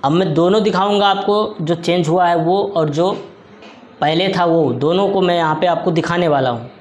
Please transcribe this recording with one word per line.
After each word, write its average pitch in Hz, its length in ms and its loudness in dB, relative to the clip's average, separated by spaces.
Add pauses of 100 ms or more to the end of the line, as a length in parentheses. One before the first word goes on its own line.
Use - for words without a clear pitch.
अब 143 80 0
मैं 170 220 2
दोनों 180 280 4
दिखाऊंगा 202 440 2
आपको, 196 540 0
जो 165 140 -2
change 170 340 0
हुआ 175 180 2
है 170 100 2
वो 170 240 0 (160)
और 156 140 0
जो 165 200 0 (880)
पहले 165 300 0
था 175 140 0
वो, 165 300 2
दोनों 175 340 0
को 196 120 0
मैं 175 160 0
यहाँ 160 180 0
पे 156 120 -2
आपको 170 240 0
दिखाने 170 380 0
वाला 135 220 0
हूँ। 117 200 -8 (100)